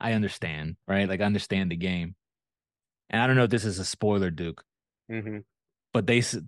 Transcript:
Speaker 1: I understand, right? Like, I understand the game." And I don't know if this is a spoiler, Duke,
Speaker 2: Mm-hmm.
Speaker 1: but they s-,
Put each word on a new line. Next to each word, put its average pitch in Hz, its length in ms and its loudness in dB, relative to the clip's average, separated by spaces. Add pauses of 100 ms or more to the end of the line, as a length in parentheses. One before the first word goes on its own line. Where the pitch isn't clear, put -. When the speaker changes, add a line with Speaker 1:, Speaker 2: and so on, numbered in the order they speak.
Speaker 1:
I 113 120 0
understand, 82 640 -2 (100)
right? 98 220 2
Like, 95 120 -2
I 104 40 2
understand 101 480 0
the 85 40 -4
game." 87 380 -4 (960)
And 110 100 0
I 123 60 4
don't 131 100 4
know 127 80 6
if 107 60 2
this 110 140 2
is 95 140 -2
a 92 60 -6
spoiler, 98 460 2
Duke, 80 320 -8 (480)
Speaker 2:
Mm-hmm. 110 280 -8 (540)
Speaker 1:
but 110 140 2
they 120 120 4
s-, 120 180 0 (100)